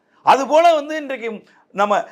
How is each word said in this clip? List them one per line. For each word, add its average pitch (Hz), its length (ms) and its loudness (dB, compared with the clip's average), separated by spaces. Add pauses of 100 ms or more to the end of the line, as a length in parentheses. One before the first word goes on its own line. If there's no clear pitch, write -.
(240)
அதுபோல 277 500 4
வந்து 302 220 -4
இன்றைக்கு 233 480 -10 (280)
நம்ம, 202 400 0